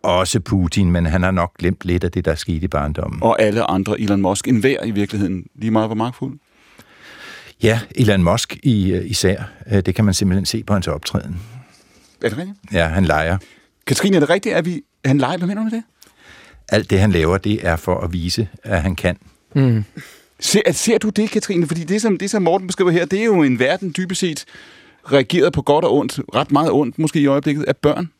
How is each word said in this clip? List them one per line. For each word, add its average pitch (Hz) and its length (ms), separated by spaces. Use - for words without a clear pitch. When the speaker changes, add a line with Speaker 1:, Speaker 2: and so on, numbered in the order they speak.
Speaker 1:
Også 90 360
Putin, 90 520
men 87 140
han 90 180
har 92 80
nok 87 260
glemt 87 280
lidt 87 180
af 87 80
det, 92 140
der 80 100
skete 80 280
i 92 40
barndommen. 73 560
Speaker 2:
Og 113 180
alle 107 220
andre, 95 380
Elon 98 200
Musk, 95 260
enhver 127 360
i 113 80
virkeligheden, 101 540
lige 110 160
meget 110 160
hvor 107 80
magtfuld. 127 440
Speaker 1:
Ja, 113 160
Elon 104 280
Musk 90 400
i, 101 280
øh, 90 200
især. - 320
Øh, 101 140
det 95 100
kan 110 100
man 98 80
simpelthen 95 320
se 113 180
på 101 100
hans 95 140
optræden. 80 540
Speaker 2:
Er 117 60
det 107 80
rigtigt? 190 200
Speaker 1:
Ja, 82 140
han 87 180
leger. 80 320
Speaker 2:
Katrine, 190 280
er 170 40
det - 100
rigtigt, 196 260
at 165 100
vi, 175 160
han 135 120
leger? 139 200
Hvad 175 100
mener 202 140
du - 20
med 220 80
det? 226 120
Speaker 1:
Alt 107 200
det, 98 100
han 101 120
laver, 85 260
det 104 300
er 82 80
for 90 240
at 87 140
vise, 90 340
at 95 180
han 87 140
kan. 87 220
Speaker 3:
Mm. 123 280
Speaker 2:
Se-, - 280
at, 175 80
ser - 220
du 214 120
det, 208 200
Katrine? 175 380
Fordi 165 160
det, 196 180
som, 208 160
det, 196 120
som 208 120
Morten 180 260
beskriver 180 240
her, 170 140
det 190 140
er 220 60
jo 190 180
en 127 160
verden 160 380
dybest 185 240
set 165 240
reageret 139 500
på 151 80
godt 147 240
og 123 120
ondt, 139 220
ret 139 160
meget 147 200
ondt 139 280
måske 160 200
i 143 60
øjeblikket, 143 380
af 139 140
børn 165 320